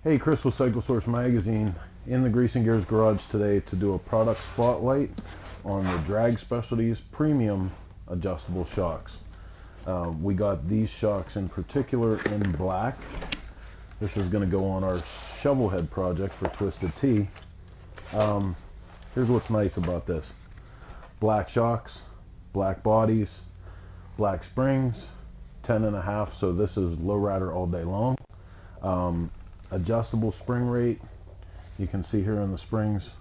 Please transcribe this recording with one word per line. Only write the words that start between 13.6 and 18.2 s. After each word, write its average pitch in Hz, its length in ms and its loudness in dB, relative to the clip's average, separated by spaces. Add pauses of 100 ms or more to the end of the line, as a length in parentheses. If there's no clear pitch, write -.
This 104 160 -2
is 95 100 0
gonna 101 180 2
go 95 240 2
on 95 140 0
our 90 180 0 (380)
shovel 135 300 4
head 87 200 0
project 92 440 0
for - 160 -2
Twisted - 480 -2
Tea. 107 320 4 (840)
Um, 101 460 2 (580)